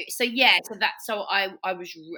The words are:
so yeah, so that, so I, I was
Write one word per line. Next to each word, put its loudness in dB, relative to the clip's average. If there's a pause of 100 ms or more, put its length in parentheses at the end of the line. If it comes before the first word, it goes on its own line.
so -2
yeah, 6
so -12
that, 0 (100)
so -4
I, 0 (140)
I -2
was -12 (220)